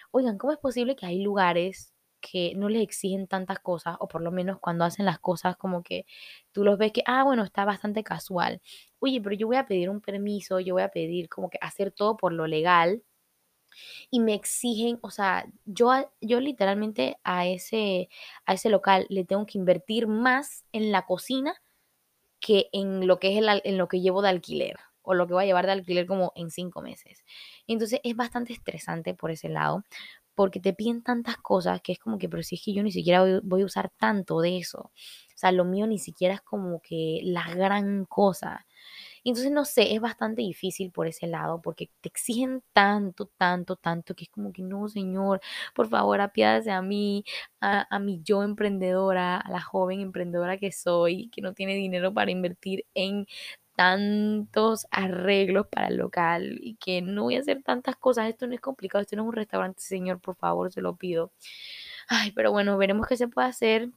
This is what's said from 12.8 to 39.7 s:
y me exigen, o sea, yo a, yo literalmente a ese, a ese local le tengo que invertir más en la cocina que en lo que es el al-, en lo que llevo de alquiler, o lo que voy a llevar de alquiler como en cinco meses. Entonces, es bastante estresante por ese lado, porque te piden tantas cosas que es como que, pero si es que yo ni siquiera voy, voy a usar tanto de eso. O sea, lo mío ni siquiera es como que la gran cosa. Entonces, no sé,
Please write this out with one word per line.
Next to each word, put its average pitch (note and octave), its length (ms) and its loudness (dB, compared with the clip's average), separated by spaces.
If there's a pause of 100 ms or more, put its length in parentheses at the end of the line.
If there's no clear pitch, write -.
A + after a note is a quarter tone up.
y B3 100 2
me A3 140 4
exigen, A#3 680 -2
o G3+ 80 -12
sea, F#3+ 360 0 (180)
yo A#3 260 4
a, C4+ 200 4 (100)
yo A#3+ 200 2
literalmente G#3+ 840 0
a F3+ 220 0
ese, F#3 640 -2 (380)
a F#3+ 80 4
ese A3 160 0
local F#3+ 380 4
le F#3+ 160 -2
tengo G#3 220 -2
que G#3 120 -6
invertir F#3 480 -2
más B3+ 640 0
en G#3+ 200 0
la F#3+ 140 2
cocina C4 480 -2 (880)
que G3 320 4
en F#3+ 340 -2
lo F#3 120 8
que F#3+ 140 2
es G#3 60 2
el A3 100 4
al-, G3+ 160 4
en G3 140 0
lo F3 100 0
que F#3 120 0
llevo F#3 220 2
de G3 80 4
alquiler, D#3+ 460 -2 (260)
o - 120 0
lo F3 120 2
que F3 80 -4
voy F#3+ 100 4
a - 20 0
llevar F3+ 200 4
de G3 60 2
alquiler F3+ 340 0
como F#3 300 0
en E3+ 140 -8
cinco F3+ 320 -10
meses. - 420 -18 (420)
Entonces, A3+ 380 -2
es A#3 120 -4
bastante A#3+ 360 -4
estresante E3 600 -8
por E3 160 -6
ese D#3+ 180 -8
lado, D#3 360 -2 (500)
porque F#3+ 260 2
te F#3+ 120 0
piden A#3 300 -2
tantas A#3 340 -4
cosas F3+ 460 0
que F#3 100 -4
es - 60 -4
como G#3 200 -6
que, F3+ 100 -6
pero E3 140 -6
si - 140 -8
es - 80 -12
que G#3+ 80 -4
yo G3+ 100 0
ni G#3 100 0
siquiera F3+ 280 6
voy, F#3+ 220 6
voy F#3+ 200 2
a G3 40 2
usar F#3+ 240 -2
tanto G3 500 0
de F3 180 2
eso. - 220 -10
O - 600 -20
sea, F#3 120 6
lo F3+ 120 6
mío F#3+ 220 0
ni A3 120 0
siquiera F3+ 360 0
es G3+ 60 -10
como F3+ 400 -6
que D#3+ 440 -2
la E3+ 300 -2
gran G3+ 520 0
cosa. - 600 0 (580)
Entonces, B3+ 280 0
no D4 120 2
sé, G#3+ 300 4